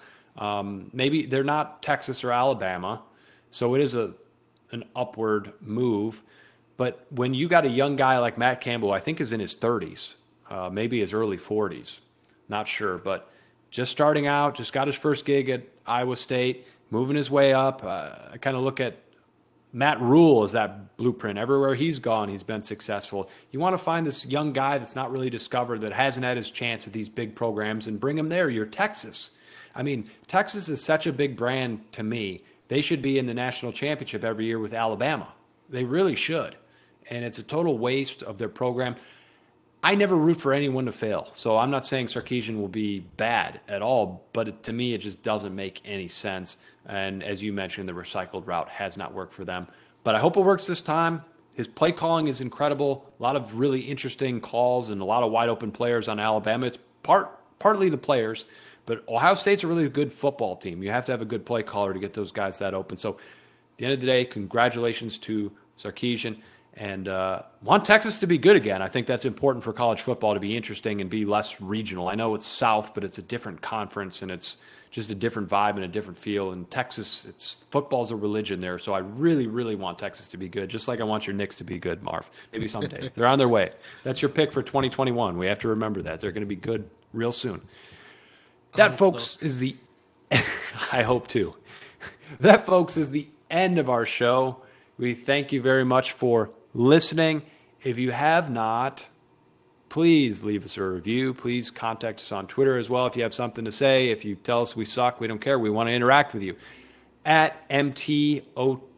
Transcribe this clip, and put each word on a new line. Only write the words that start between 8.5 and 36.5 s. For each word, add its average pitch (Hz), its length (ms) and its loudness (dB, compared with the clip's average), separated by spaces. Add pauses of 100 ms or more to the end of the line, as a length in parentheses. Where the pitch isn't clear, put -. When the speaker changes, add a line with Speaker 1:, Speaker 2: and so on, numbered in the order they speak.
Speaker 1:
Campbell, 113 320 0
I 95 80 0
think 160 200 -4
is 117 120 -4
in 110 80 -2
his 92 160 -6
thirties, 113 580 -4 (360)
uh, 92 200 -6
maybe 113 300 -2
his 95 140 -2
early 107 240 0
forties, 98 600 -4 (500)
not 104 180 -4
sure, 95 300 -4
but 92 320 -6 (400)
just 123 220 -4
starting 147 340 4
out, 143 280 2
just - 200 -8
got 139 120 0
his 139 100 -2
first 147 280 0
gig 139 240 2
at 123 140 -2 (240)
Iowa 123 300 0
State, 127 500 -2 (240)
moving 127 260 0
his 135 140 -2
way 139 240 8
up. 135 280 2
Uh, 87 280 -6 (220)
I 123 60 -14
kinda 131 220 -2
look 135 200 0
at 123 180 -4 (760)
Matt 135 280 2
Rhule 135 420 8
as 98 100 2
that 101 440 -4
blueprint. 117 420 -2
Everywhere 135 380 2
he's 147 240 -2
gone, 110 280 0
he's 98 140 -8
been 110 200 -6
successful. 101 680 -8 (220)
You 135 80 -6
wanna 180 180 2
find 170 260 -2
this 135 220 -6
young 143 260 -2
guy 135 260 0
that's 120 180 -10
not 131 160 -6
really 131 180 -2
discovered, 120 520 -2
that 107 100 -4
hasn't 127 320 0
had 123 120 0
his 113 140 -6
chance 117 380 -6
at 101 40 -12
these 107 160 -6
big 110 280 -8
programs, 107 500 -2
and 107 140 -6
bring 147 180 0
him 156 80 -2
there. 165 240 2
You're 110 160 -2
Texas. - 640 -6 (460)
I 127 80 -4
mean, 135 260 -4 (160)
Texas 196 420 0
is 147 140 -4
such 156 240 2
a 156 60 0
big 135 240 -2
brand 120 440 -2 (120)
to 117 100 -10
me. 107 400 -4 (240)
They 135 140 0
should 139 220 -2
be 135 160 2
in 127 80 0
the 117 80 -4
national 123 360 -4
championship 135 540 -6
every 113 220 -2
year 113 120 -2
with 107 160 -6
Alabama. 113 540 -2 (400)
They 127 160 -4
really 151 320 2
should. 156 400 -4 (520)